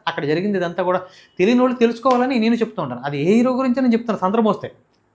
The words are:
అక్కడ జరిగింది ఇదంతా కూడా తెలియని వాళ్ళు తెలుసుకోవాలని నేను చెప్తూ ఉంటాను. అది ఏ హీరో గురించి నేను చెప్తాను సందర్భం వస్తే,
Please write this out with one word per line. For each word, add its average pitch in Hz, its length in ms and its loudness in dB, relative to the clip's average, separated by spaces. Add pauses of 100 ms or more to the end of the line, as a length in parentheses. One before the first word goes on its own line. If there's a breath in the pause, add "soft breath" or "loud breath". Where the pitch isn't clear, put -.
అక్కడ 165 180 -4
జరిగింది 185 320 -2
ఇదంతా 175 260 -4
కూడా 180 180 0 (380 loud breath)
తెలియని 240 220 4
వాళ్ళు 254 160 2
తెలుసుకోవాలని 247 640 2
నేను 233 160 2
చెప్తూ 220 260 -4
ఉంటాను. 123 240 -8
అది 143 160 -4
ఏ 175 120 4
హీరో 247 220 4
గురించి 262 260 0
నేను 247 120 2
చెప్తాను 220 260 -2
సందర్భం 208 260 0
వస్తే, 196 260 -2 (440)